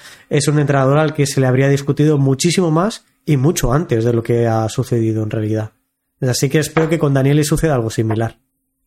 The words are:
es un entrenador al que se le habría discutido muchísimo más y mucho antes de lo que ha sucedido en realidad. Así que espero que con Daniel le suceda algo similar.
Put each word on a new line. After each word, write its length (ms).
es 200
un 100
entrenador 400
al 160
que 120
se 140
le 60
habría 220
discutido 500
muchísimo 540
más 320
y 120
mucho 360
antes 320
de 80
lo 120
que 240
ha 200
sucedido 540
en 80
realidad. 400
Así 280
que 100
espero 300
que 100
con 160
Daniel 220
le 80
suceda 320
algo 140
similar. 460